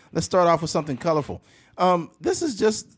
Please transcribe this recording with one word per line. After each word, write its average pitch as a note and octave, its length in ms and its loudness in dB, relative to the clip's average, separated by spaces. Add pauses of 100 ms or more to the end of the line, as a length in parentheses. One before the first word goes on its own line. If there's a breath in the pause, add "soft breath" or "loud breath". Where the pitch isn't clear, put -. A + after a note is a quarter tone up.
(140 loud breath)
let's E3+ 120 -2
start F3+ 220 4
off E3 140 4
with E3 100 -6
something D3+ 260 -4
colorful. D3+ 460 -2 (340 soft breath)
Um, F3+ 320 2 (120)
this F4 200 -2
is C#4+ 140 -4
just, G#3+ 420 -2